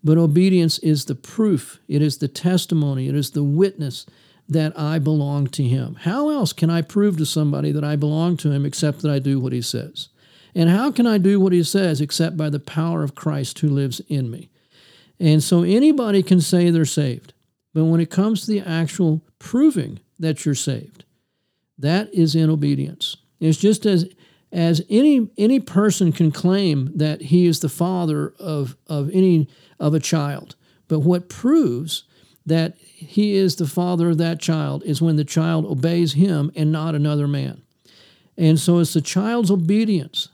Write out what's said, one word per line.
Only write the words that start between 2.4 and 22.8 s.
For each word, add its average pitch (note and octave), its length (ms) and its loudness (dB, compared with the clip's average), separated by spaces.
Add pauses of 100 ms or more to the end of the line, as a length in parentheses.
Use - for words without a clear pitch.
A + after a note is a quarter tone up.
it C#3 80 -4
is C#3+ 180 -4
the D3 120 -2
witness D3 640 -2 (440)
that D#3 280 -2
I D#3 200 -2
belong C#3+ 500 -2
to - 140 -6
him. B2 380 -2
How C4+ 300 -2
else C4+ 240 -2
can E3 160 0
I E3 100 0
prove G3+ 380 0
to D#3 80 -2
somebody D3 440 -2
that D3 140 -2
I D3 120 -2
belong D#3 420 0
to D3+ 120 -2
him C#3 140 -2
except C#3+ 380 -4
that D3+ 80 0
I C#3 80 0
do C3+ 200 -2
what B2+ 140 -4
he B2 80 -4
says? - 480 -10 (460)
And E3 160 4
how A3+ 200 2
can A#3+ 160 2
I A3 120 2
do G3 200 4
what F#3+ 140 4
he F3 100 4
says D#3+ 380 0
except E3 380 -2
by D#3 100 -2
the D3 100 -4
power D#3+ 440 -4
of C#3 120 -6
Christ C#3+ 440 -6
who D#3 100 0
lives C#3 400 -2
in C3 220 -4
me? - 180 -16 (720)
And D#3 220 4
so E3+ 220 2
anybody A3+ 580 4
can F#3 180 4
say F3 300 2
they're E3 160 4
saved, C3 480 -4 (400)
but D#3+ 100 2
when E3 160 4
it E3 100 -2
comes G3+ 300 0
to - 100 -8
the G#3 100 -2
actual E3 600 -2 (160)
proving A#3+ 640 0 (180)
that D#3+ 280 -4
you're D3 80 0
saved, - 500 -8 (720)
that F3 380 -2
is E3 200 2
in D#3+ 140 4
obedience. C#3+ 680 -2 (240)